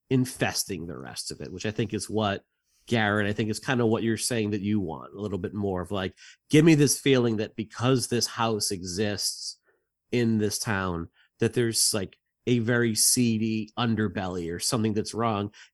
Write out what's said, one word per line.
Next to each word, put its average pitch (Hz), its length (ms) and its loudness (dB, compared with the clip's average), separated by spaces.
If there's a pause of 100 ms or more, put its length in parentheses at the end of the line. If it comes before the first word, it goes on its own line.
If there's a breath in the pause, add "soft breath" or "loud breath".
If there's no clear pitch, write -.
infesting 104 800 -2
the 76 100 -10
rest 64 340 -12
of - 100 -12
it, 71 120 -12
which 92 120 -8
I 107 60 -2
think 107 220 -4
is 104 160 -6
what 101 340 -2 (440)
Garrett, 104 400 2
I 104 60 0
think 107 160 -2
is 104 100 -4
kinda 123 260 0
what 110 180 2
you're 113 140 0
saying 107 340 -2
that 104 100 -2
you 104 180 0
want, 73 340 -8
a 98 80 -12
little 101 160 -4
bit 90 160 -6
more 98 280 -2
of, 87 100 -8
like, 95 240 -4 (340 loud breath)
give 156 160 8
me 165 100 10
this 147 240 4
feeling 123 380 4
that 104 180 -6
because 120 520 0
this 120 200 0
house 113 440 -2
exists 92 840 -4 (540)
in 117 280 2
this 104 200 0
town, 92 480 -2 (320 soft breath)
that 117 140 2
there's, 117 400 2
like, 98 240 -4 (280)
a 123 140 4
very 120 340 2
seedy 110 840 2
underbelly 95 760 0
or 87 60 -6
something 110 340 0
that's 101 200 -2
wrong. 104 380 -2 (220 loud breath)